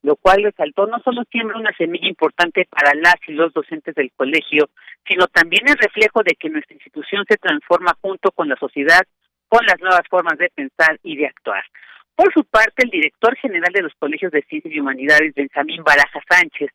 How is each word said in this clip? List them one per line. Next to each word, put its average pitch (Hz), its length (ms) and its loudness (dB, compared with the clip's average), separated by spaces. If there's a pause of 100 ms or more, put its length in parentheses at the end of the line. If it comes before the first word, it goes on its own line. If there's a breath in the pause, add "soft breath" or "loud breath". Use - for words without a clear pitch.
lo 156 140 2
cual 196 280 2
resaltó 190 420 -2
no 233 140 -8
solo 240 320 -4
siembra 226 260 -6
una 220 180 -4
semilla 170 300 -4
importante 175 640 -2
para 143 240 2
las 170 220 2 (100)
y 156 60 -14
los 156 200 0
docentes 156 440 -8
del 131 180 -4
colegio, 151 560 -2 (380 loud breath)
sino 185 180 0
también 175 400 0
el 285 120 2
reflejo 214 440 0
de 175 160 0
que 160 100 -8
nuestra 156 260 -8
institución 190 540 -8
se 214 100 4
transforma 175 640 0
junto 190 300 -8
con - 180 -6
la 135 80 -2
sociedad, 151 460 2 (460)
con 226 180 4
las 185 140 0
nuevas 180 300 2
formas 170 260 0
de 175 180 -2
pensar 151 480 0
y 156 140 -10
de 143 100 -2
actuar. 104 360 -6 (520 loud breath)
Por 370 180 2
su 302 120 2
parte, 226 400 2
el 240 60 -4
director 185 460 0
general 180 360 -4
de 190 100 0
los 151 160 -6
Colegios 156 340 -6
de 147 100 0
Ciencias 156 320 -12
y 151 60 -4
Humanidades, 143 540 0
Benjamín 143 500 -6
Baraja 143 440 2
Sánchez 170 460 0